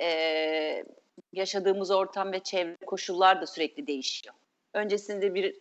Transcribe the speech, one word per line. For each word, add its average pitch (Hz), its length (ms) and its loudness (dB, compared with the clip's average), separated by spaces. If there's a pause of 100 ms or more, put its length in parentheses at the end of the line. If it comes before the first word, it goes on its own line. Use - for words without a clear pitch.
e, 156 840 0 (480)
yaşadığımız 190 580 0
ortam 190 420 0
ve 185 80 -2
çevre 175 360 -4 (100)
koşullar 185 540 4
da 165 60 -4
sürekli 147 400 -4
değişiyor. - 480 -6 (400)
Öncesinde 202 600 0
bir 190 260 0